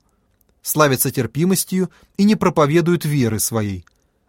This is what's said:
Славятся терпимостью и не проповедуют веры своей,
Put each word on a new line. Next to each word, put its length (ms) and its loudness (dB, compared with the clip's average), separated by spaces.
Славятся 500 0
терпимостью 800 -2
и 80 0
не 120 4
проповедуют 680 2
веры 360 0
своей, 460 -4